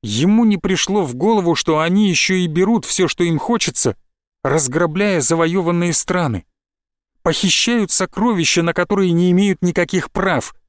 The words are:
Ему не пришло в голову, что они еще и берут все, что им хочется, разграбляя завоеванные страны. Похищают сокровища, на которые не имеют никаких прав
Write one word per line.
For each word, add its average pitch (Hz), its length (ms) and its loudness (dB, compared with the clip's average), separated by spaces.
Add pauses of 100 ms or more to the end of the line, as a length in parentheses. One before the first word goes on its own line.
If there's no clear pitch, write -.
Ему 165 440 2
не 208 120 2
пришло 185 480 -2
в 123 80 -8
голову, 175 400 0
что 156 240 0
они 185 320 2
еще 180 240 0
и 180 140 0
берут 185 380 0
все, 180 220 0
что - 160 -2
им 165 140 0
хочется, - 580 -2 (480)
разграбляя 160 800 0
завоеванные 170 720 0
страны. 151 540 -2 (760)
Похищают 196 720 0
сокровища, 190 720 0
на 170 100 0
которые 185 380 0
не 175 180 4
имеют 190 320 2
никаких 175 480 -2
прав 180 460 -4 (140)